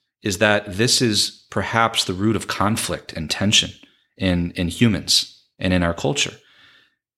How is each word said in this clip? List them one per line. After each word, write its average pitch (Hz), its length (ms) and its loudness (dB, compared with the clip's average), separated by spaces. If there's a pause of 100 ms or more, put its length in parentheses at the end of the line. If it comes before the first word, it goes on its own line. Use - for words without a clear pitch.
(220)
is 98 180 -4
that 104 380 2
this 120 240 2
is - 480 0
perhaps 113 540 0
the 95 100 -4
root 104 220 2
of 90 120 -6
conflict - 680 -2
and 78 160 -6
tension - 420 2 (460)
in, 87 340 0
in 90 160 -2
humans - 760 0 (140)
and 92 160 0
in 90 100 4
our 85 100 0
culture, - 400 -2 (840)